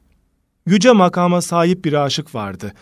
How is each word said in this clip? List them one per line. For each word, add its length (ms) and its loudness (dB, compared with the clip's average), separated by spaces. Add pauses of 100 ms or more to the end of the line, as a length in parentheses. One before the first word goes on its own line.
(680)
Yüce 260 4
makama 500 2
sahip 420 -2
bir 80 -2
aşık 420 -4
vardı. 480 -10